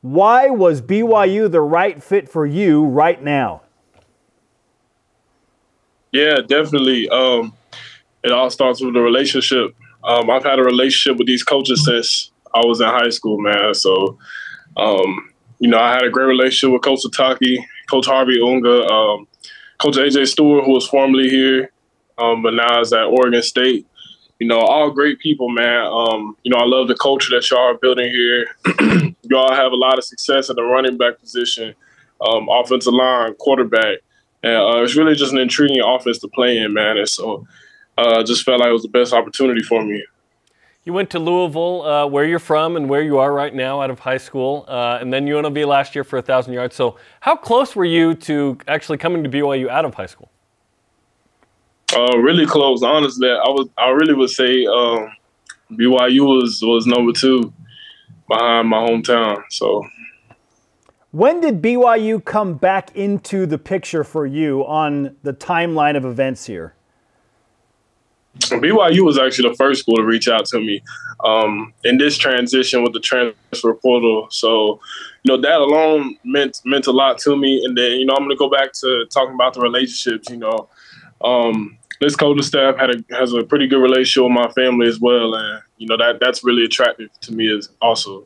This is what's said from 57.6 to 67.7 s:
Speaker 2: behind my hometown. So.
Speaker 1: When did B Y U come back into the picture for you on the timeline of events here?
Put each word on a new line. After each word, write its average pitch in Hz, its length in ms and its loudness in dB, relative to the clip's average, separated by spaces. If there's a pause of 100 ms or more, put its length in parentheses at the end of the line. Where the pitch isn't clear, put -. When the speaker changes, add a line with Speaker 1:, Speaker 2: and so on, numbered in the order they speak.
Speaker 2:
behind 117 400 0
my 113 100 2
hometown. 113 720 -2
So. 104 340 -4 (1300)
Speaker 1:
When 269 300 2
did 254 200 0
B 233 160 0
Y 240 200 4
U 220 240 -2
come 202 340 -4
back 185 420 -2
into 196 500 -4
the 151 120 -4
picture 165 460 -6
for 151 220 -6
you 139 400 -2
on 143 560 -4
the 139 120 -6
timeline 165 640 -2
of 131 100 -4
events 127 400 -4
here? 82 280 -12 (1900)